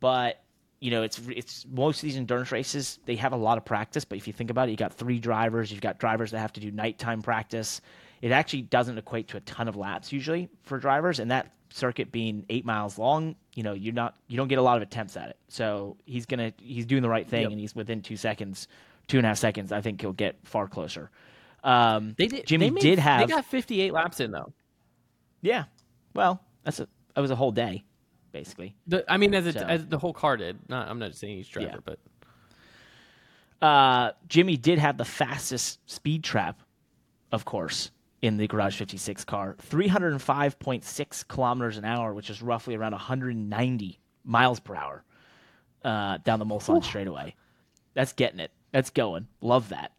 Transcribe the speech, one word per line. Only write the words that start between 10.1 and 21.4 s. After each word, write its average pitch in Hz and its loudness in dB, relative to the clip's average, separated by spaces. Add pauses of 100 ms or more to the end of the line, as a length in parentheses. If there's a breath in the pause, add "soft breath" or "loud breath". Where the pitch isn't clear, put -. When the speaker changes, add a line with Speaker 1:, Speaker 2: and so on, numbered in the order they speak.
Speaker 1:
usually 156 -4 (160)
for 139 -6
drivers. 139 2
And 113 -2
that 127 -2 (180)
circuit - -2
being 110 -4
eight 120 -2
miles 104 -4
long, 156 0 (180)
you 117 -6
know, 104 -4
you're 101 -6
not, 120 -2 (100)
you 120 -6
don't 131 0
get 131 4
a 127 6
lot 123 6
of 107 -2
attempts 101 -8
at 57 -10
it. 60 -16 (120)
So 104 -4
he's 123 -6
gonna, 117 -4
he's 120 -6
doing 131 4
the 117 2
right 113 0
thing, 117 2
Speaker 2:
Yep. 107 0
Speaker 1:
and 104 -6
he's 107 -8
within 110 -6
two 107 -10
seconds, 101 -6 (380 soft breath)
two 135 4
and 120 6
a - 6
half 107 4
seconds, 104 0
I 104 -2
think 101 -4
he'll 98 -4
get 101 -2
far 104 -2
closer. 87 -10 (520 soft breath)